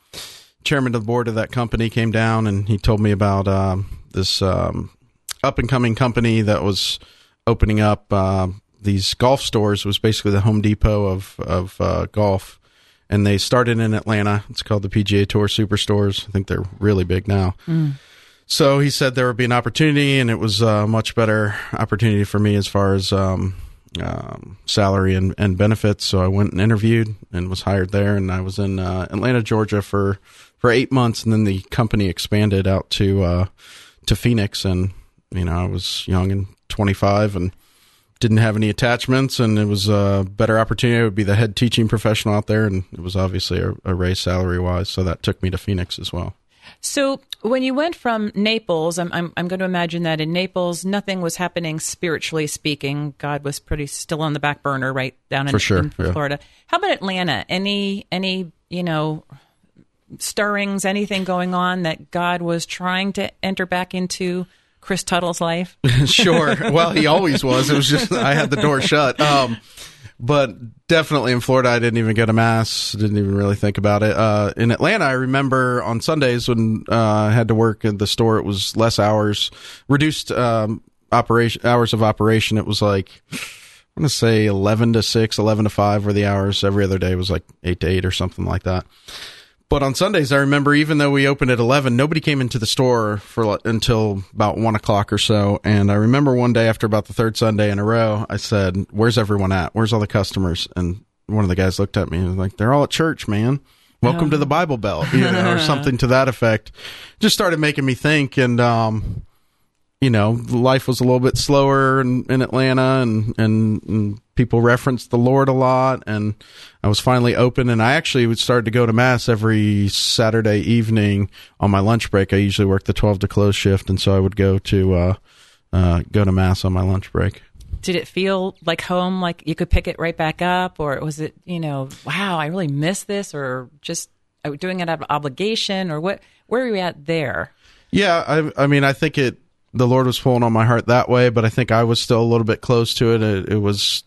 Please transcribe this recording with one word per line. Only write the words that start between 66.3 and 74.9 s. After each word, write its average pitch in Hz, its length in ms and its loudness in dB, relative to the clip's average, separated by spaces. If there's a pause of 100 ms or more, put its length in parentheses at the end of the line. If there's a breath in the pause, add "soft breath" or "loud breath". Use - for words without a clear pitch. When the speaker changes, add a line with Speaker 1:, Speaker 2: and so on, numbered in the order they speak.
Speaker 1:
Well, 165 220 2
he 156 140 2
always 160 360 2
was. 131 280 2
It 147 40 2
was 143 140 2
just, 147 240 0
I 139 220 0
had 147 160 0
the 127 60 -2
door 147 240 2
shut. 147 400 2
Um, 139 360 2 (640 loud breath)
but 127 640 -2
definitely 151 460 2
in 123 80 2
Florida, 127 300 2
I 120 100 2
didn't 117 180 0
even 110 160 2
go 113 100 2
to 110 80 2
mass, 113 600 0
didn't 104 260 -2
even 98 160 0
really 101 220 0
think 104 220 -2
about 104 260 2
it. 107 120 2
Uh, 104 400 0
in 117 140 2
Atlanta, 175 340 0